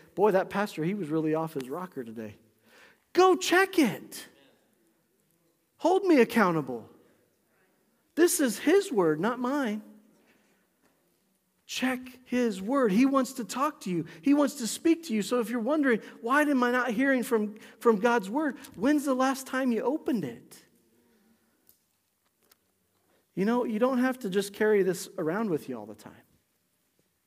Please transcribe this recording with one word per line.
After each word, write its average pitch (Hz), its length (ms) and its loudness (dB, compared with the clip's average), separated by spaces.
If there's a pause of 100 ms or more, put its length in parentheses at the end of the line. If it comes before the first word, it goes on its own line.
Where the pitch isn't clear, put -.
(140)
"Boy, 208 160 4
that 185 180 2
pastor, 202 360 -4
he 185 100 -2
was 175 160 -8
really 156 240 0
off 160 200 -4
his 131 140 -8
rocker 165 340 -10
today." 110 340 -12 (760)
Go 370 240 6
check 370 420 2
it. - 480 -2 (1500)
Hold 381 260 2
me 320 160 6
accountable. 156 680 0 (1300)
This 330 260 4
is 254 180 0
His 381 320 2
Word, 160 300 2
not 233 180 -2
mine. 247 440 -4 (1800)
Check 254 340 -4 (240)
His 233 380 -2
Word. 240 300 2
He 233 120 4
wants 269 300 0
to 233 100 -8
talk 294 380 -4
to 185 80 -6
you. 160 160 -2 (160)
He 277 100 4
wants 285 220 2
to 233 120 -8
speak 330 380 0
to 220 100 -6
you. 214 60 2
So 247 200 0
if 214 100 -4
you're 240 100 -4
wondering, 269 400 2 (220)
"Why 269 200 2
am 285 200 2
I 240 80 2
not 247 200 0
hearing 262 320 2
from, 214 340 -2 (240)
from 226 160 6
God's 220 340 2
Word?" 277 260 -2 (200)
When's 269 280 2
the 277 100 0
last 262 320 -2
time 262 260 -2
you 214 100 -2
opened 262 420 -2
it? - 400 -14 (2750)
You 185 100 -2
know, 240 180 0
you 220 160 -4
don't 247 200 0
have 254 220 0
to 208 80 -8
just 196 240 -2
carry 214 300 2
this 180 340 -2
around 190 320 -4
with 156 200 -4
you 123 100 -8
all 104 80 -14
the 107 80 -16
time. - 180 -20 (1160)